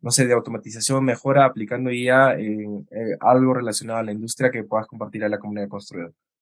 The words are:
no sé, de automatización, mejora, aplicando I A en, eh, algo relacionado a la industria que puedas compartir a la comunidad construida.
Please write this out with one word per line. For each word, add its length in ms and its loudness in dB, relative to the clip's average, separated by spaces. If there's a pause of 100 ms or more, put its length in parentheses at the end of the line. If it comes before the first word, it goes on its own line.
no 100 -6
sé, 160 4
de 80 4
automatización, 680 -2
mejora, 420 4
aplicando 440 -2
I 200 -2
A 240 6
en, 560 -6
eh, 300 -6
algo 340 6
relacionado 460 -4
a 20 -2
la 100 -6
industria 380 -2
que 140 -6
puedas 220 -2
compartir 380 -10
a 60 0
la 80 -2
comunidad 300 -8
construida. 420 -12 (320)